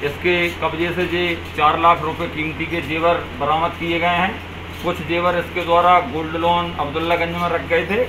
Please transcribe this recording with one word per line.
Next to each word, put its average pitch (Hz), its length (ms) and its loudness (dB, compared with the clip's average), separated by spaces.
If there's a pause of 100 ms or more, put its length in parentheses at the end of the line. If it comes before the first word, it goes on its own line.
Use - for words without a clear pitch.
इसके 170 340 0 (220)
कब्जे 160 340 -2
से 175 140 0
जे 175 180 0 (320)
चार 156 220 4
लाख 170 220 6
रुपए 160 260 -4
कीमती 156 380 -4
के 160 180 -4
जेवर 160 420 2 (140)
बरामद 160 400 0
किए 170 200 -2
गए 175 180 2
हैं। 190 180 0 (480)
कुछ 170 200 -2
जेवर 175 340 0
इसके 170 280 -4
द्वारा 175 340 6 (100)
गोल्ड 160 280 -4
लोन 170 420 0
अब्दुल्लागंज 165 560 0
में 175 140 -2
रख 165 180 -2
गए 170 180 2
थे 208 240 0